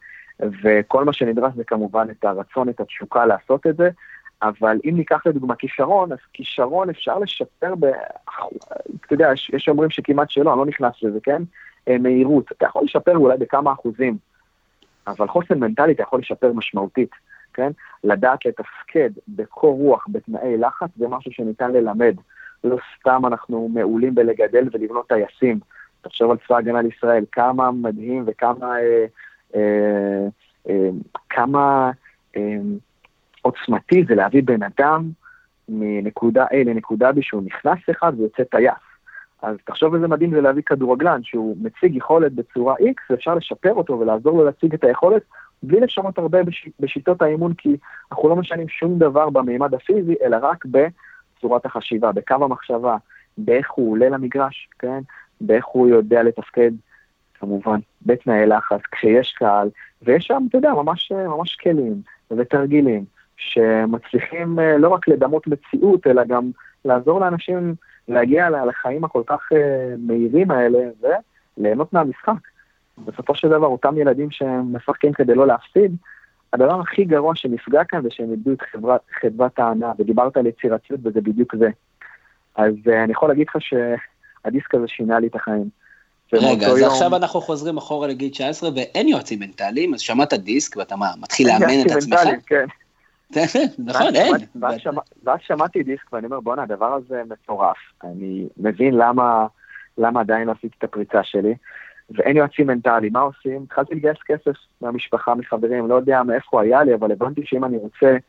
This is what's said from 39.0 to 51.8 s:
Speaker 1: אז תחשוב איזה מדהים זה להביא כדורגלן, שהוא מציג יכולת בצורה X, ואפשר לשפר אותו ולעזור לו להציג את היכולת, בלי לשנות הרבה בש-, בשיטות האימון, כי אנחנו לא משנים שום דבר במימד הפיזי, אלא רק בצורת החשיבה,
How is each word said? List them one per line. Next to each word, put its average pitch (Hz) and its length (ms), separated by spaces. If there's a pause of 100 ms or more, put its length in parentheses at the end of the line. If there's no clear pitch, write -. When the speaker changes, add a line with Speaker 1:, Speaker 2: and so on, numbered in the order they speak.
Speaker 1:
אז 107 220
תחשוב 160 300
איזה 165 140
מדהים 160 220
זה 151 100
להביא 139 260
כדורגלן, 131 560
שהוא 110 400
מציג 143 340
יכולת 151 360
בצורה 123 420
X, 254 260 (100)
ואפשר 147 240
לשפר 180 380
אותו 151 280
ולעזור 113 380
לו 156 60
להציג 151 300
את 156 100
היכולת, 214 380 (400)
בלי 160 180
לשנות 196 380
הרבה 175 240
בש-, 175 260 (120)
בשיטות 175 420
האימון, 160 320
כי 143 220 (360)
אנחנו 151 160
לא 170 80
משנים 165 320
שום 170 300
דבר 151 320
במימד 131 440
הפיזי, 175 480
אלא 120 200
רק 165 220
בצורת 131 1040
החשיבה, 110 460